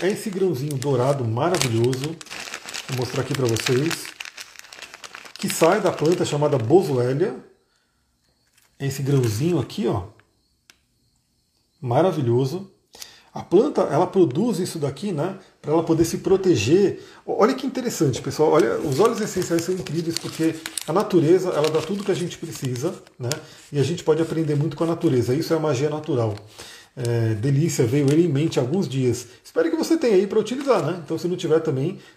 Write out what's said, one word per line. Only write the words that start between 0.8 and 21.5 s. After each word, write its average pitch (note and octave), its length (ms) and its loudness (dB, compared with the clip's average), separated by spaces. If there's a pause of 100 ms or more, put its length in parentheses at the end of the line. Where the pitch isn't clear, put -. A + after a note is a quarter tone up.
maravilhoso. C3 920 0 (760)
Vou B2+ 100 -4
mostrar B2+ 240 -4
aqui A#2+ 100 -4
pra B2+ 140 0
vocês. B2+ 580 0 (1300)
Que F#3+ 100 -4
sai F3+ 320 4
da F#3 100 2
planta E3+ 360 0
chamada D3 320 0
boswellia. C#3+ 760 2 (1400)
É C#3 80 -6
esse C#3 160 -4
grãozinho C3+ 560 2
aqui, G3 280 -4
ó. B2 160 -2 (1800)
Maravilhoso. C3+ 880 0 (640)
A A2 80 -12
planta, G#3+ 420 2
ela D#3 240 2
produz F3 520 2
isso F3 200 -4
daqui, C#3+ 320 -4
né, F3+ 280 -4 (240)
pra D3 100 -2
ela E3 120 2
poder E3 200 2
se F3 140 -4
proteger. F3+ 840 4 (240)
O-, - 160 -2
olha A#3 140 4
que C4 120 -6
interessante, A3 540 -2
pessoal. D3+ 300 0
Olha, C3+ 300 4
os C#3+ 200 0
óleos A3 220 2
essenciais E3+ 400 -2
são F#3 120 -2
incríveis E3 440 -4
porque D#3+ 380 -2 (300)
a D3+ 60 -4
natureza, F#3 580 4